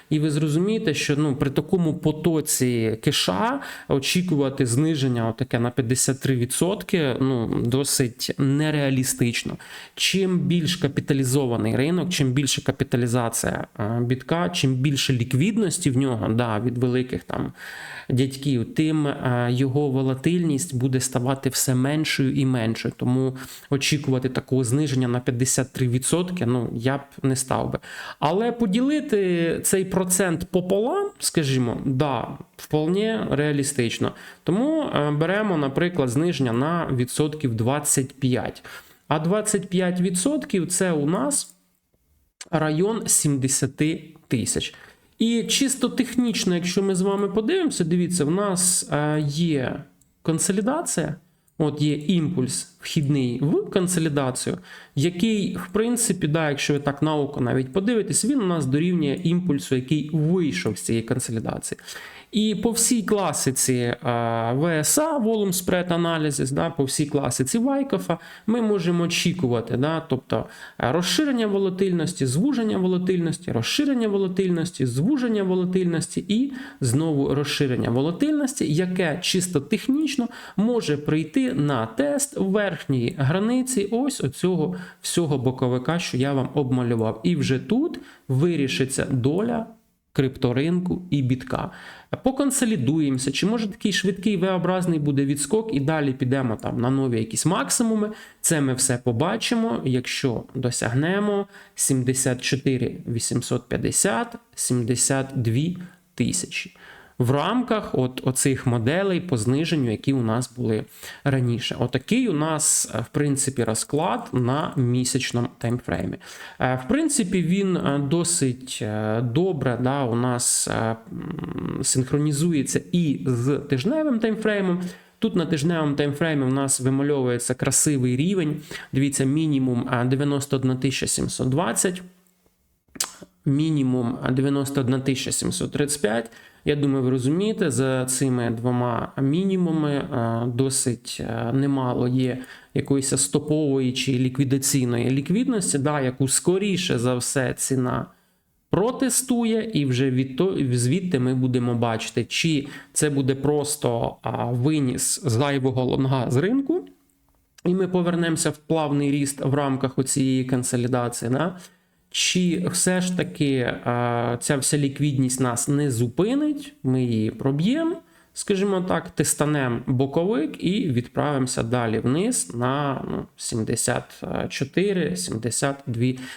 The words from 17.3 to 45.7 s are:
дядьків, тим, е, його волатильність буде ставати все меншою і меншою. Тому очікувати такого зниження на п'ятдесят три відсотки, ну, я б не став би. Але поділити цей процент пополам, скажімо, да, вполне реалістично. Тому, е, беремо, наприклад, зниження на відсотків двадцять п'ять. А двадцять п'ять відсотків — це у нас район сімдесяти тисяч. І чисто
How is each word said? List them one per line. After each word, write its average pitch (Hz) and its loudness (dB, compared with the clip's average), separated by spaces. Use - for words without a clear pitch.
дядьків, 131 0
тим, 156 2
е, 123 0
його 135 2
волатильність 135 0
буде 127 2
ставати 131 0
все - 0
меншою 139 0
і 135 2
меншою. 113 0
Тому 131 0
очікувати 135 0
такого 127 0
зниження 127 2
на 123 2
п'ятдесят 131 0
три 127 0
відсотки, 160 0
ну, 120 0
я 131 0
б - -8
не 131 2
став 127 -2
би. - -2
Але 202 2
поділити 220 2
цей 190 2
процент 180 0
пополам, 220 0
скажімо, 131 0
да, 135 0
вполне 202 0
реалістично. 139 0
Тому, 285 2
е, 147 0
беремо, 180 0
наприклад, 143 0
зниження 135 2
на 156 0
відсотків 139 0
двадцять 131 0
п'ять. 123 0
А 151 2
двадцять 190 0
п'ять 180 0
відсотків — 196 0
це 185 0
у 147 0
нас 254 -2
район 165 0
сімдесяти 143 0
тисяч. - -2
І 226 2
чисто 247 0